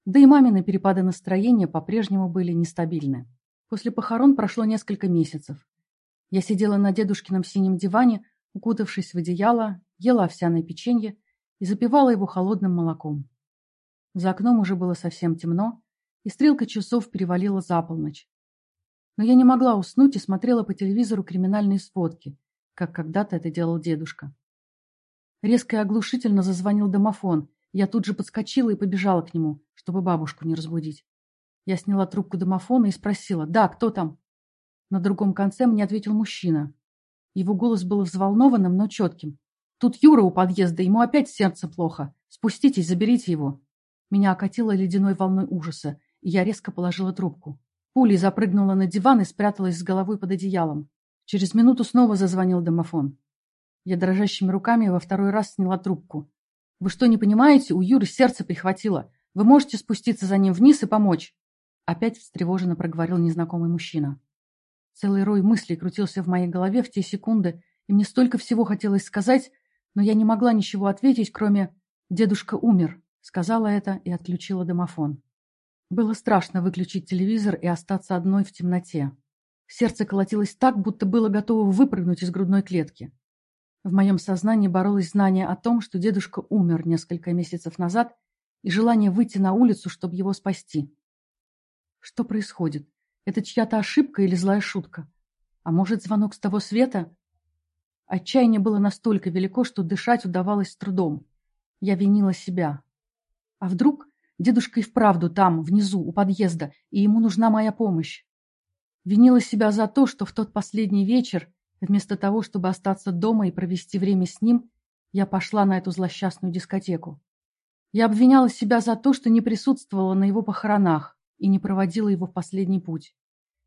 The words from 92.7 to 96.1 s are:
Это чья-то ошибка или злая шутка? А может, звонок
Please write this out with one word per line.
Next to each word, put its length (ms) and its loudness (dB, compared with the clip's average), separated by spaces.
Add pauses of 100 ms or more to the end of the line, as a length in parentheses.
Это 160 -4
чья-то 360 -4
ошибка 460 0
или 120 2
злая 260 0
шутка? 480 -10 (540)
А 80 -4
может, 320 0
звонок 300 -2